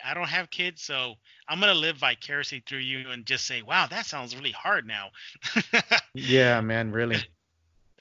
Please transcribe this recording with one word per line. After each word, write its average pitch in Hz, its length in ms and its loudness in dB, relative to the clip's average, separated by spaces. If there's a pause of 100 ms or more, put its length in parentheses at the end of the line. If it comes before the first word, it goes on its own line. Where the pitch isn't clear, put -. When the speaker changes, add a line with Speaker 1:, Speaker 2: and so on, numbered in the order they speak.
Speaker 1:
I 131 100 -6
don't 170 160 -4
have 175 200 -2
kids, 180 320 -4
so 127 340 -6 (340)
I'm 165 100 -2
gonna 202 140 6
live 160 240 2
vicariously 139 680 -2
through 135 140 -8
you 131 300 -6
and 120 160 -10
just 131 200 -2
say, 123 160 -6
"Wow, 151 260 2
that - 180 -8
sounds 123 320 -8
really 135 140 -6
hard 165 360 -2
now." 101 220 -8 (520)
<laughs> - 520 2
Speaker 2:
Yeah, 127 480 6
man, 110 320 0
really. 117 240 0 (840)